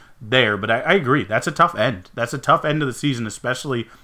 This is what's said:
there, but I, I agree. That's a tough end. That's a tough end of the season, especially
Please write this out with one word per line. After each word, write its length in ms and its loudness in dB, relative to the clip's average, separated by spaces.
there, 360 2
but 140 -2
I, 100 2
I 140 2
agree. 280 2
That's 240 -2
a 60 -4
tough 240 2
end. 380 -2
That's 200 -4
a 40 -6
tough 260 2
end 180 0
of 60 -2
the 60 -6
season, 320 -2
especially 600 -4